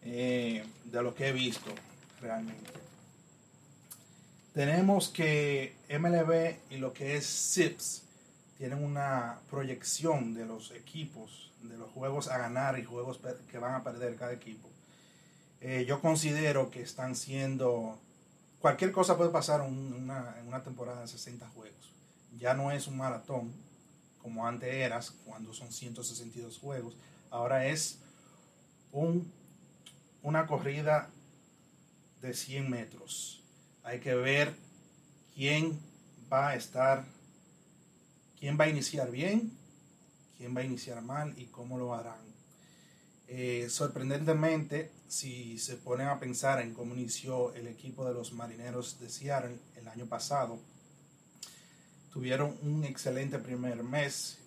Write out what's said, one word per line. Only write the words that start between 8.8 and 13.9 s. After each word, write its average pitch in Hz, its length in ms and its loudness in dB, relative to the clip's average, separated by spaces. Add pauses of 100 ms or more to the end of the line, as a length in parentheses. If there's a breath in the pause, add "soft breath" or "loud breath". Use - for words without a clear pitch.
una 139 560 0 (120)
proyección 135 840 0
de 113 100 -6
los 113 280 -10
equipos, - 800 -12 (100)
de 117 140 -12
los 113 160 -12
juegos 139 360 -2
a 131 100 0
ganar 127 400 0
y 117 60 -6
juegos 123 340 -6
per-, 123 200 -8 (120)
que 117 80 -10
van 123 160 -2
a 127 100 -4
perder 120 320 -4